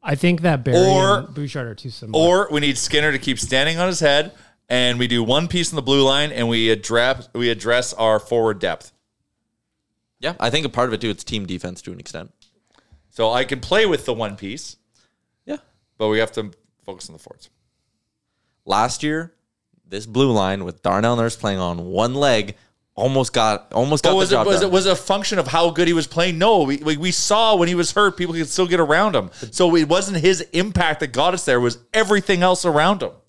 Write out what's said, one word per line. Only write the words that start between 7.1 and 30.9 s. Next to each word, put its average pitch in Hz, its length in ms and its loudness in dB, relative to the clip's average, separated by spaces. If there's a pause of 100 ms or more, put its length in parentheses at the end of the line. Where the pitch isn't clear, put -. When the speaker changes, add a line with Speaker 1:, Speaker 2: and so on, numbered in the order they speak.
Speaker 2:
we 120 160 0
address 117 440 -2
our 110 260 2
forward 113 400 -2
depth. 85 320 -6 (1300)
Speaker 3:
Yeah, 156 200 -6
I 117 100 0
think 151 160 -2
a 131 40 -4
part 123 200 0
of 110 40 -2
it, 107 80 -4
too, 113 100 -2
it's - 120 -8
team 107 220 -8
defense 90 380 -10
to - 80 -14
an 87 80 -16
extent. - 340 -16 (760)
Speaker 2:
So 113 200 0
I 123 140 0
can 131 140 -6
play 214 260 2
with 170 200 -2
the 127 80 -2
one 107 220 -6
piece. 101 420 -14 (680)
Speaker 3:
Yeah. 294 120 -8 (420)
Speaker 2:
But 110 80 0
we 107 120 0
have 110 140 -2
to 104 180 -8 (320)
focus 95 260 -16
on 82 40 -20
the 80 60 -20
forwards. - 300 -20 (1160)
Speaker 3:
Last 110 380 0
year, 160 300 -6 (540)
this 98 180 -12
blue 123 260 2
line 98 340 0
with 90 160 -14
Darnell 107 340 2
Nurse 117 200 -2
playing 98 240 -4
on 87 260 -4
one 104 280 0
leg 117 420 0 (400)
almost 131 360 0
got, 110 420 0
almost 139 300 0
Speaker 2:
But 165 80 4
Speaker 3:
got 190 60 4
Speaker 2:
was 190 120 2
Speaker 3:
the - 60 2
job 113 120 2
Speaker 2:
it, - 20 2
was 190 120 2
Speaker 3:
done. 196 80 0
Speaker 2:
it, 180 40 0
was 185 140 2
it 190 40 2
a 175 40 2
function 202 440 -2
of 135 80 -2
how 170 220 2
good 165 180 0
he 170 60 2
was 160 140 -2
playing? 170 300 -2
No, 196 260 4
we, 139 140 -2
we, 151 200 -2
we 175 140 -2
saw 220 440 2
when 170 120 2
he 180 80 -2
was 170 160 -2
hurt, 202 260 2
people 175 160 -4
could 165 160 -4
still 185 180 0
get 170 120 0
around 165 360 2
him. 98 140 -2 (220)
So 175 240 2
it 156 120 4
wasn't 190 300 0
his 175 240 2 (120)
impact 175 480 0